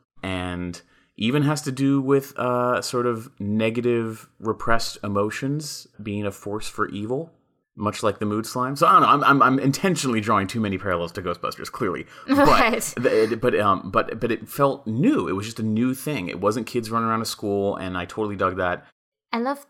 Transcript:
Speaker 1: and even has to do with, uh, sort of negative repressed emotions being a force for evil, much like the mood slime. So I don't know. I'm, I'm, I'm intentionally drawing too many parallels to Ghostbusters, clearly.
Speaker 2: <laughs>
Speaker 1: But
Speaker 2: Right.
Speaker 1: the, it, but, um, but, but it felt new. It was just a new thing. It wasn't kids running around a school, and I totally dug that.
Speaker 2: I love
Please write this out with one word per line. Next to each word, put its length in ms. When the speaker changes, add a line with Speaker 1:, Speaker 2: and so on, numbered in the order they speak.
Speaker 1:
and 560
even 280
has 180
to 80
do 300
with, 360
uh, 460
sort 240
of 320
negative 880
repressed 640
emotions 840
being 240
a 60
force 340
for 220
evil, 440
much 260
like 160
the 80
mood 180
slime. 300
So 140
I 60
don't 80
know. 60
I'm, 140
I'm, 200
I'm 180
intentionally 600
drawing 280
too 120
many 180
parallels 340
to 100
Ghostbusters, 480
clearly. 360
Speaker 2:
<laughs> 100
Speaker 1:
But 220
Speaker 2:
Right. 340
Speaker 1:
the, 260
it, 60
but, 200
um, 320
but, 260
but 140
it 160
felt 360
new. 440
It 60
was 120
just 140
a 40
new 300
thing. 340
It 120
wasn't 260
kids 240
running 180
around 140
a 40
school, 500
and 200
I 80
totally 300
dug 220
that. 280
Speaker 2:
I 60
love 320